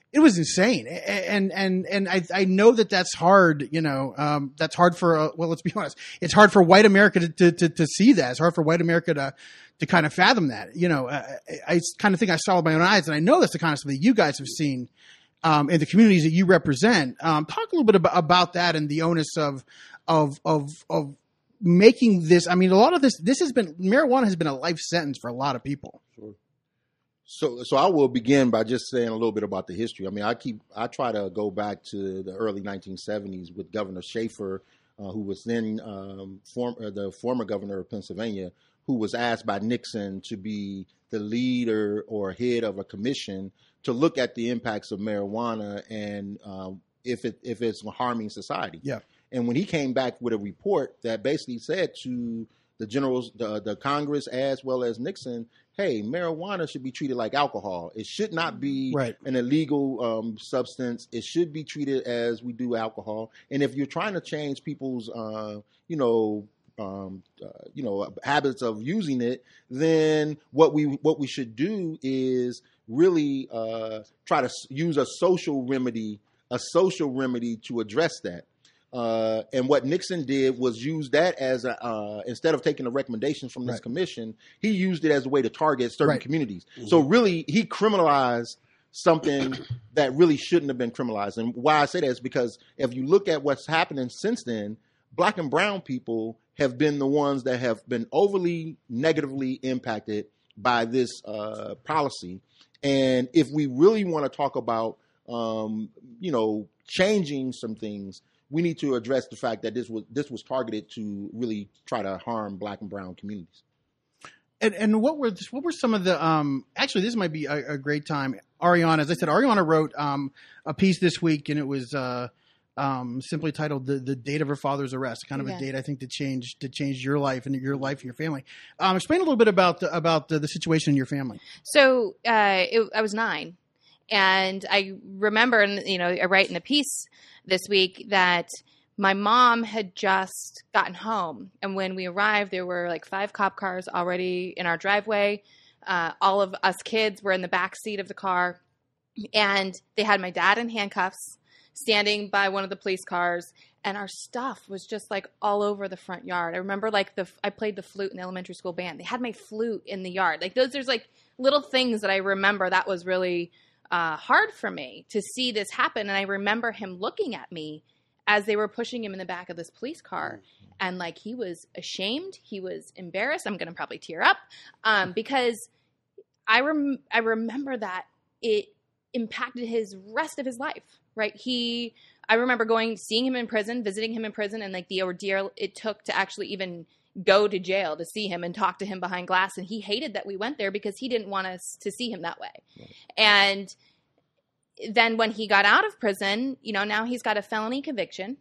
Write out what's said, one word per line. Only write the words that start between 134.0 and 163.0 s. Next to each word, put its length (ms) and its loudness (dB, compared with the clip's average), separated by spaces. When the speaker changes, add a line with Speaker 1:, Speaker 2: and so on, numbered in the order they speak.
Speaker 4:
and 580 2
I 240 0
remember, 420 4
and, 280 0
you 100 0
know, 100 0
I 180 0
write 240 4
in 40 -8
the 80 -4
piece 440 -2
this 220 0
week 420 0
that 400 2
my 200 2
mom 480 4
had 320 -6
just 760 -2
gotten 220 0
home, 560 -6
and 120 -4
when 200 -4
we 100 -6
arrived, 460 0
there 140 -4
were, 240 -2
like, 180 -6
five 260 -6
cop 220 0
cars 320 -6
already 680 -2
in 120 -4
our 100 0
driveway. 640 0
Uh, 260 -2
all 200 4
of 200 -2
us 220 2
kids 400 -2
were 80 0
in 100 0
the 60 -6
back 280 -2
seat 240 -8
of 80 -10
the 60 -14
car, 480 -2
and 400 2
they 80 0
had 180 4
my 80 -6
dad 300 2
in 100 -4
handcuffs, 680 -4
standing 540 0
by 220 2
one 140 -2
of 80 -8
the 40 -6
police 300 -4
cars, 480 -2
and 120 -4
our 120 -10
stuff 600 -10
was 220 -12
just, 220 -10
like, 160 -6
all 180 0
over 260 -2
the 80 -10
front 300 -14
yard. 300 -4
I 20 -4
remember, 320 -4
like, 260 0
the, 120 -6
I 80 -2
played 240 -6
the 80 -12
flute 260 -8
in 80 -12
the 60 -12
elementary 320 -12
school 180 -10
band. 260 -10
They 40 -18
had 180 -6
my 100 -6
flute 540 -6
in 160 -8
the 80 -8
yard. 320 0
Like, 140 -8
those, 160 2
there's, 160 -6
like, 200 -2
little 240 4
things 400 0
that 80 0
I 60 2
remember 520 2
that 200 2
was 180 -4